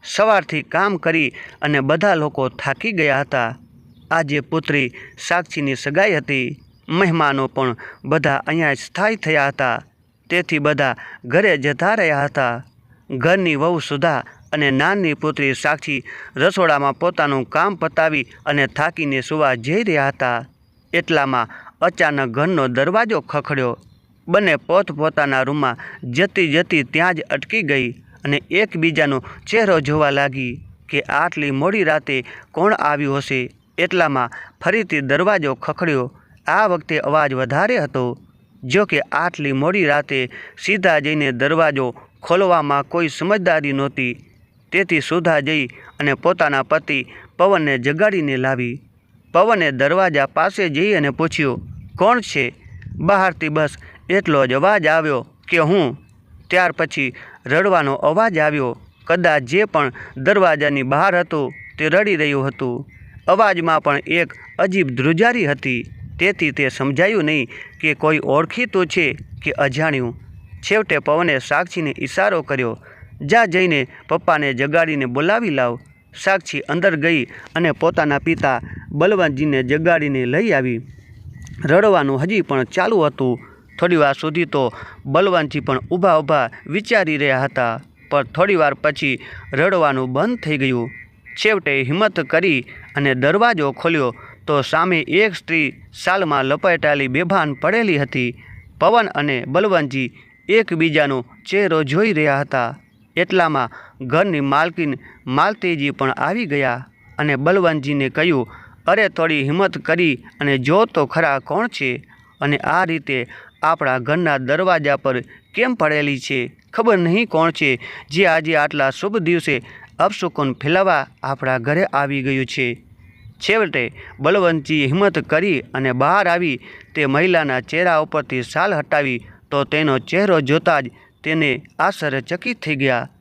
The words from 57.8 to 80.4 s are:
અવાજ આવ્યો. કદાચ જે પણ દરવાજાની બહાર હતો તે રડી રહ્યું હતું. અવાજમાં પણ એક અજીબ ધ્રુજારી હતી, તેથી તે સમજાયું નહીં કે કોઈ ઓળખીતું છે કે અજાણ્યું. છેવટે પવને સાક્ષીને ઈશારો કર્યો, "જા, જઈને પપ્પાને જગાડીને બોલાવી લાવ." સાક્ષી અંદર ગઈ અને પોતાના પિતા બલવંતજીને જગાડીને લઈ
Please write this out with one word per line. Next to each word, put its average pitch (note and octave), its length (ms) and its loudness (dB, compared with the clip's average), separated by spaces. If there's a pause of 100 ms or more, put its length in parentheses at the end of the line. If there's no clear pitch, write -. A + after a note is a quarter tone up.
અવાજ E3+ 440 2
આવ્યો. D3 380 0 (280)
કદાચ E3 380 2
જે D#3 220 0
પણ C#3+ 280 0 (240)
દરવાજાની D3 680 2
બહાર E3+ 380 2
હતો D3 320 -4 (260)
તે D#3 100 0
રડી G3 280 2
રહ્યું C#3+ 320 0
હતું. C3 380 -6 (400)
અવાજમાં E3+ 540 4
પણ C#3+ 260 0
એક E3 260 0 (260)
અજીબ F#3 300 0
ધ્રુજારી E3 580 0
હતી, C3 380 -4 (340)
તેથી F3 320 0
તે C3+ 180 0
સમજાયું D#3+ 560 0
નહીં D3 240 0 (320)
કે D#3 140 0
કોઈ D#3 240 2
ઓળખીતું E3+ 680 0
છે D3+ 300 0 (260)
કે D3 80 -4
અજાણ્યું. C#3 720 -2 (500)
છેવટે G3+ 280 2
પવને D3+ 400 0
સાક્ષીને D#3 600 -2
ઈશારો F#3 440 0
કર્યો, B2+ 360 -4 (480)
"જા, A3+ 200 4
જઈને E3 400 2 (220)
પપ્પાને D3+ 460 0
જગાડીને D3 520 0
બોલાવી F3 440 0
લાવ." B2 280 0 (460)
સાક્ષી G3 360 0
અંદર E3+ 360 0
ગઈ D3+ 280 0
અને - 480 -2
પોતાના D3+ 460 0
પિતા C#3 420 0 (300)
બલવંતજીને D3+ 720 0
જગાડીને D3 640 0
લઈ F3 240 0